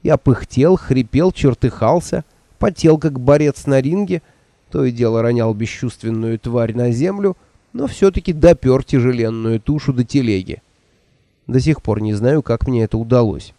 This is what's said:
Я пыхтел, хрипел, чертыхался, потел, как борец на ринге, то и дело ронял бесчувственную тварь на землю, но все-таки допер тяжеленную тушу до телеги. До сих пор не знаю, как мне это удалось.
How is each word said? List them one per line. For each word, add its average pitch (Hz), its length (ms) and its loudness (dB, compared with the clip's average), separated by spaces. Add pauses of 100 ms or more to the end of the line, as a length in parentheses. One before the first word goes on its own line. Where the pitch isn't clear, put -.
Я 151 140 2
пыхтел, 143 600 2
хрипел, 135 560 0
чертыхался, 127 920 -2 (340)
потел, 160 400 2
как 147 220 -4
борец 143 460 2
на 135 140 2
ринге, 175 420 -2 (480)
то 147 140 -2
и 123 80 0
дело 113 300 0
ронял 117 320 0
бесчувственную 113 840 -6
тварь 117 360 -4
на 120 180 0
землю, 185 440 -2 (360)
но 262 140 -6
все-таки 190 460 0
допер 139 520 4
тяжеленную 113 760 0
тушу 147 320 -2
до 123 120 0
телеги. 110 580 -2 (840)
До 123 140 2
сих 143 220 0
пор 107 180 -2
не 107 140 -2
знаю, 127 280 0
как - 260 -2
мне 120 160 0
это 113 120 -4
удалось. 113 640 0